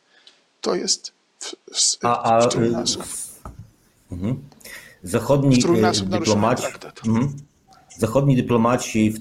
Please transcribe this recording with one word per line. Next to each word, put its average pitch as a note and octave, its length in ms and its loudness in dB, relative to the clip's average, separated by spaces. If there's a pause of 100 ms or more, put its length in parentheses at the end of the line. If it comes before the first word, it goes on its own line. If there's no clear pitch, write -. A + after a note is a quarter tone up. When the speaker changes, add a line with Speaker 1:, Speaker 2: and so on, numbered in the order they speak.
(600)
Speaker 1:
To E3 140 -2
jest - 380 -6 (280)
w, - 100 -12 (240)
w, - 300 -2
Speaker 2:
A, A#2+ 320 2
a, A2+ 40 6
Speaker 1:
w A#2+ 80 4
trójnasób. A#2 540 -2
Speaker 2:
y, - 1120 -18
mhm. G2+ 280 -6 (600)
Zachodni, C3+ 540 2
Speaker 1:
W A#2+ 60 4
trójnasób G#2 440 2
Speaker 2:
y, F#2+ 40 -4
Speaker 1:
naruszenia G#2+ 300 0
Speaker 2:
dyplomaci, A#2 220 2
Speaker 1:
traktatu. A2+ 480 -6
Speaker 2:
mhm. C3+ 260 0 (600)
Zachodni C3 380 2
dyplomaci, A#2 720 2
w G#2+ 100 -6